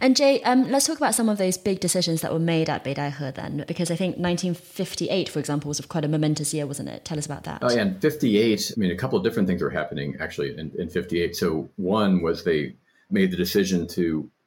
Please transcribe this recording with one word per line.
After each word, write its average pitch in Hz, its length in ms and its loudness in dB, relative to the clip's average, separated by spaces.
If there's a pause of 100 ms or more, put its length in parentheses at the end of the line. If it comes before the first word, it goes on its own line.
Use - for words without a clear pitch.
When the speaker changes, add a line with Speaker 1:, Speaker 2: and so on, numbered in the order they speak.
Speaker 1:
And 262 140 6
Jay, 277 280 4
um, 254 280 4
let's 277 160 2
talk 320 120 -2
about 247 180 2
some 226 120 2
of 208 100 2
those 185 200 2
big 190 220 0
decisions 170 400 0
that - 120 -4
were 165 60 0
made 165 300 2
at - 160 -2
Beidaihe 139 500 -4
then, 143 320 -6
because 170 240 -4
I 170 60 0
think 180 220 -2
nineteen 175 360 0
fifty-eight, - 720 -4
for - 100 -6
example, 147 300 -4
was 147 120 -4
quite 156 240 -4
a 147 40 0
momentous 151 440 0
year, 147 140 -2
wasn't 135 220 -8
it? - 160 -12
Tell 156 120 -6
us 147 100 -6
about 143 180 -10
that. - 180 -8
Speaker 2:
Oh, 123 100 2
yeah. 113 100 4
In 95 180 0
fifty-eight, 113 760 4
I - 20 -2
mean, 92 120 2
a 85 60 -2
couple 117 200 -2
of 95 80 2
different 107 240 2
things 87 140 0
were 69 80 -2
happening, 73 500 -4
actually, 71 360 -6
in, 76 220 -10
in 85 120 -4
fifty-eight. 85 460 -2
So 80 400 -2
one 95 460 2
was 82 220 -2
they 76 300 0 (340)
made 95 220 2
the 92 60 -4
decision 90 500 2
to, 80 420 -2 (180)